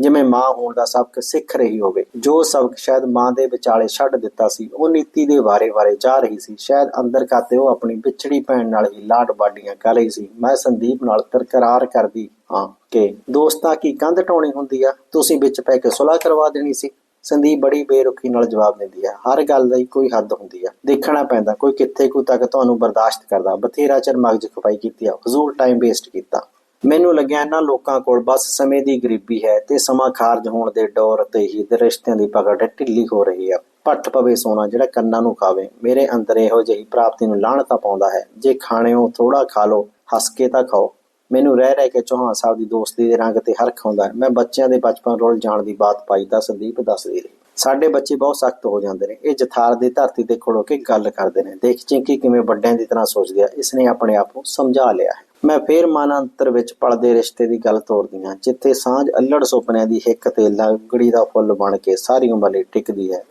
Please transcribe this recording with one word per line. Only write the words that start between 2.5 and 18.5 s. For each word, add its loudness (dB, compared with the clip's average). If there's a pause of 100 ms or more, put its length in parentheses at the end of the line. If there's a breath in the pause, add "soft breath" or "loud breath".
ਸ਼ਾਇਦ 0
ਮਾਂ 0
ਦੇ 0
ਵਿਚਾਲੇ 0
ਛੱਡ -2
ਦਿੱਤਾ -2
ਸੀ, -8
ਉਹ 0
ਨੀਤੀ 0
ਦੇ 4
ਵਾਰੇ-ਵਾਰੇ 2
ਜਾ 2
ਰਹੀ 0
ਸੀ। -18
ਸ਼ਾਇਦ 2 (120)
ਅੰਦਰ 0
ਖਾਤੇ 0
ਉਹ 4
ਆਪਣੀ -2
ਵਿਛੜੀ -4
ਭੈਣ -2
ਨਾਲ 2
ਹੀ -18
ਲਾਡ 0
ਬਾਡੀਆਂ -4
ਕਰ 2
ਰਹੀ 2
ਸੀ। -12 (120)
ਮੈਂ 2
ਸੰਦੀਪ -2
ਨਾਲ 2
ਤਕਰਾਰ 0
ਕਰਦੀ -2 (240)
ਹਾਂ -4 (220)
ਕਿ, 2 (140)
"ਦੋਸਤਾਂ 0
ਕੀ -2
ਕੰਧ 0
ਢਾਉਣੀ 0
ਹੁੰਦੀ -2
ਆ? 2 (200)
ਤੁਸੀਂ 0
ਵਿੱਚ 0
ਪੈ 0
ਕੇ 0
ਸੁਲ੍ਹਾ 2
ਕਰਵਾ 2
ਦੇਣੀ -4
ਸੀ।" -8 (340)
ਸੰਦੀਪ 2
ਬੜੀ 2
ਬੇਰੁਖੀ 0
ਨਾਲ 2
ਜਵਾਬ 0